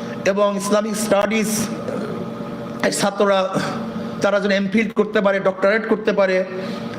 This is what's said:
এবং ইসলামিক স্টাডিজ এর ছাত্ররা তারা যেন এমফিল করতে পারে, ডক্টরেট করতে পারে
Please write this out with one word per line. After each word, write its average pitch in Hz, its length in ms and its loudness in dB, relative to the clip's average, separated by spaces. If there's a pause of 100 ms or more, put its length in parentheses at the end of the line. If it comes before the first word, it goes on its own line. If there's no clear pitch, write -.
(240)
এবং 202 320 2
ইসলামিক 208 400 0
স্টাডিজ 214 720 0 (1160)
এর - 80 0
ছাত্ররা 196 640 2 (680)
তারা 202 180 4
যেন 202 100 0
এমফিল 202 400 2
করতে 214 300 0
পারে, 196 200 4
ডক্টরেট 196 480 2
করতে 214 240 2
পারে 190 320 2 (540)